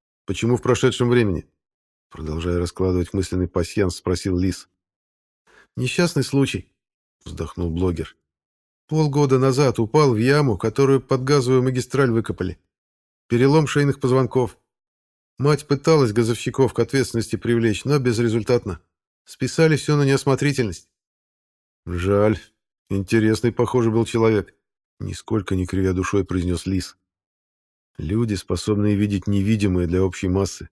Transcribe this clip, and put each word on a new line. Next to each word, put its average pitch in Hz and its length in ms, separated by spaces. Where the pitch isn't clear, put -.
Почему 113 300
в - 60
прошедшем 123 460
времени?» 110 400
Продолжая 80 480
раскладывать 90 540
мысленный 92 340
пасьянс, 90 480
спросил 92 420
Лис. 90 320
«Несчастный 139 460
случай», 131 500
вздохнул 82 460
блогер. 85 460
«Полгода 147 520
назад 131 420
упал 131 340
в 107 40
яму, 131 380
которую 135 440
под 131 240
газовую 131 400
магистраль 127 460
выкопали. 104 500
Перелом 139 380
шейных 143 320
позвонков. 127 580
Мать 143 280
пыталась 139 460
газовщиков 117 600
к - 60
ответственности 113 560
привлечь, 117 500
но 143 140
безрезультатно. 117 840
Списали 156 520
всё 151 200
на 143 80
неосмотрительность». 135 840
«Жаль. 95 520
Интересный, 110 600
похоже, 117 400
был 113 140
человек», 113 500
нисколько 98 560
не 92 100
кривя 92 280
душой, 92 300
произнёс 90 420
Лис. 92 300
Люди, 107 380
способные 104 600
видеть 101 320
невидимое 101 600
для 92 180
общей 95 240
массы, 95 440